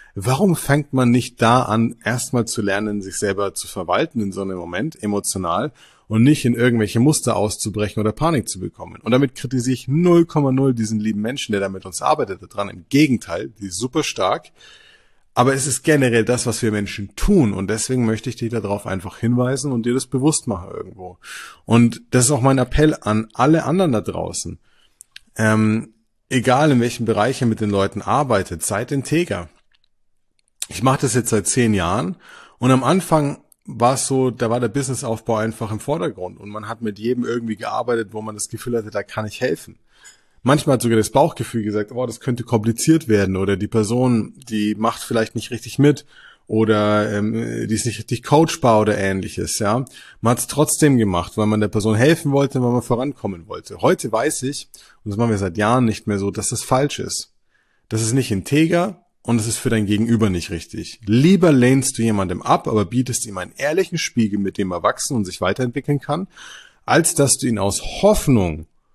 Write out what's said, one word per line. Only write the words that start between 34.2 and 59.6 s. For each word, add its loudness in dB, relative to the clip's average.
da -2
war 0
der -2
Businessaufbau -4
einfach -4
im -6
Vordergrund -6
und -16
man -12
hat -10
mit -6
jedem -2
irgendwie -4
gearbeitet, -4
wo -10
man -10
das -10
Gefühl -6
hatte, -6
da -6
kann -8
ich -10
helfen. -4
Manchmal 2
hat -2
sogar 4
das 2
Bauchgefühl 0
gesagt, -2
oh, -6
das -10
könnte -4
kompliziert 2
werden 2
oder 0
die -4
Person, 0
die 0
macht -2
vielleicht -2
nicht -8
richtig -10
mit 4
oder, 2
ähm, -4
die -2
ist -4
nicht -6
richtig -6
coachbar 4
oder 2
ähnliches, -4
ja. 0
Man 2
hat's -2
trotzdem 2
gemacht, 0
weil 2
man 2
der 2
Person 0
helfen 2
wollte, 0
weil 0
man 0
vorankommen -4
wollte. -14
Heute 0
weiß -2
ich, -8
und -8
das -6
machen 2
wir 2
seit -4
Jahren 2
nicht -2
mehr -2
so, -2
dass -6
das -6
falsch 0
ist. -10
Das -2
ist -2
nicht 0
integer 0
und 0
es -4
ist -4
für -4